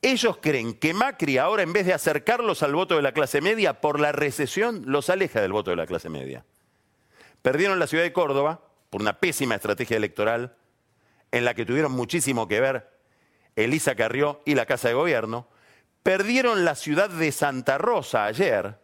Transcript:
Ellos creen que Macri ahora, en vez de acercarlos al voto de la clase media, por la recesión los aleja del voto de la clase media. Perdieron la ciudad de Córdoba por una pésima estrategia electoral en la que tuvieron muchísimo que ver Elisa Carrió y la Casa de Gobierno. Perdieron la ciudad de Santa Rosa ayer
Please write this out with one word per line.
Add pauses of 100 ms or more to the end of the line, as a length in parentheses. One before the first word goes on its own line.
Ellos
creen
que
Macri
ahora,
en
vez
de
acercarlos
al
voto
de
la
clase
media,
por
la
recesión
los
aleja
del
voto
de
la
clase
media. (960)
Perdieron
la
ciudad
de
Córdoba (300)
por
una
pésima
estrategia
electoral (760)
en
la
que
tuvieron
muchísimo
que
ver (680)
Elisa
Carrió
y
la
Casa
de
Gobierno. (560)
Perdieron
la
ciudad
de
Santa
Rosa
ayer